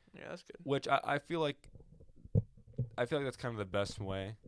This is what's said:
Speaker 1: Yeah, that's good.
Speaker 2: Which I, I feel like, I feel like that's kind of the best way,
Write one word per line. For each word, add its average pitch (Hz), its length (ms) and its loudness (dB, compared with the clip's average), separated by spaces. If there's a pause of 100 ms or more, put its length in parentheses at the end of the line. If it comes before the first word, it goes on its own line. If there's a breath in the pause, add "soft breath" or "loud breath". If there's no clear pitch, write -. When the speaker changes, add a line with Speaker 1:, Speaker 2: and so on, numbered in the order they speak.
(140 soft breath)
Speaker 1:
Yeah, - 160 -12
that's 175 120 -10
good. - 220 -18
Speaker 2:
Which 135 240 0
I, 139 160 6
I 143 140 2
feel 165 220 -2
like, - 280 -2 (1300)
I 123 100 4
feel 156 120 2
like 139 80 0
that's 123 100 -2
kind 123 160 -4
of 110 60 -4
the 104 60 0
best 98 360 0
way, 95 340 -4 (140)